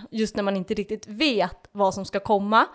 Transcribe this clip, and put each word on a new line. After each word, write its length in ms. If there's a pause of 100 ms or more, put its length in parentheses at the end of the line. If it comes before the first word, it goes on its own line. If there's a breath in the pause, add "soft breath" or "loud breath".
(100)
Just 260
när 60
man 140
inte 180
riktigt 320
vet 640
vad 220
som 100
ska 160
komma, 540